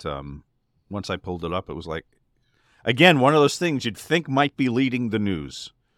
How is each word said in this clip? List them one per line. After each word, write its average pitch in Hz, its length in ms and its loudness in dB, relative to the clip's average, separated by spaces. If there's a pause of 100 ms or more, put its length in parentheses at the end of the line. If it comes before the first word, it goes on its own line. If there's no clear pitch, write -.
um, 71 380 -10 (440)
once 98 220 -10
I 92 80 -4
pulled 87 260 -8
it 82 80 -6
up, 92 160 -6
it 76 60 -12
was 82 140 -10
like, 80 180 -8 (800)
again, 147 340 6
one 135 140 6
of 156 80 6
those - 160 4
things 143 280 -2
you'd 110 120 -4
think 160 320 -4
might 139 260 0
be 131 140 0
leading 123 400 0
the 107 80 0
news 87 540 -4 (260)